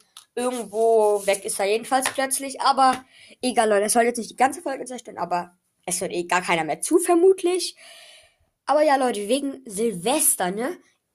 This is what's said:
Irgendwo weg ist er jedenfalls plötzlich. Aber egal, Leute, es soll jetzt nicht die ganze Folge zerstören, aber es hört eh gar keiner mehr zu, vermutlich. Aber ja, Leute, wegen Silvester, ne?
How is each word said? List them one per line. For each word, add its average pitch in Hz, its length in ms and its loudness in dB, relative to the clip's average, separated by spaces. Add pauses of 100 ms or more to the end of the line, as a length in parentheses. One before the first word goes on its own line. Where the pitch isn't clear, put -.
(340)
Irgendwo 220 880 2
weg 196 180 0
ist - 160 -8
er 202 60 0
jedenfalls 233 460 0
plötzlich. 269 500 -6
Aber 262 420 2 (380)
egal, 226 280 2
Leute, 202 160 4
es 208 80 -2
soll 226 100 4
jetzt 240 140 0
nicht 214 120 -8
die - 60 -20
ganze 277 260 0
Folge 277 240 -8
zerstören, 240 320 -12
aber 175 400 -6 (280)
es 180 160 -6
hört 170 100 -6
eh 175 140 -4
gar 175 160 0
keiner 175 220 0
mehr 156 180 -4
zu, 330 180 2
vermutlich. 359 760 2 (920)
Aber 294 160 4
ja, 294 120 4
Leute, 240 320 -2
wegen 269 380 -2
Silvester, 208 880 -2
ne? 254 260 -6 (380)